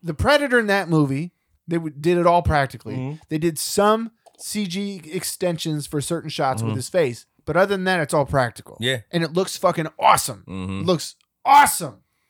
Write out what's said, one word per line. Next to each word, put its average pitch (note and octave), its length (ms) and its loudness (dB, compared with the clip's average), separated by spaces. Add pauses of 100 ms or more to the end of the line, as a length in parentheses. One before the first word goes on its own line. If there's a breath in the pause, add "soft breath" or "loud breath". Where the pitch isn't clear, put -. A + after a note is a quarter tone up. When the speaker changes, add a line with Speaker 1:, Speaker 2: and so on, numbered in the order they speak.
Speaker 1:
The E3 100 -6
Predator C4 460 4
in G#3+ 80 -2
that G3 200 2
movie, D3+ 440 0 (340)
they E3 80 -4
w-, E3 180 -4
did F3 260 0
it F3 80 2
all F3 140 6
practically. C3+ 540 -2
Speaker 2:
Mm-hmm. C3 220 -6 (140)
Speaker 1:
They D#3 80 -2
did D#3+ 200 -2
some A3 540 0 (260)
C G#3 300 -6
G G3 340 -6 (100)
extensions E3 760 -4
for D3+ 120 -4
certain D#3 300 -6
shots C3 320 -2
with A2+ 80 -2
Speaker 2:
Mm-hmm. G#2+ 60 -4
Speaker 1:
his B2+ 120 -6
face, C#3 380 -2 (180)
but D#3 120 -2
other F#3+ 180 2
than F#3+ 80 -4
that, F#3 160 0
it's D3+ 160 -2
all D3 120 2
practical. B2+ 520 -2
Speaker 2:
Yeah. B2 200 -2 (120)
Speaker 1:
And E3+ 140 -2
it D3+ 80 -6
looks F3+ 240 -2
fucking E3+ 320 0 (100)
awesome. A#2+ 500 2
Speaker 2:
Mm-hmm. F#2+ 340 -6
Speaker 1:
It D#3+ 40 -4
looks F3 300 -2 (280)
awesome. C4 580 4 (280)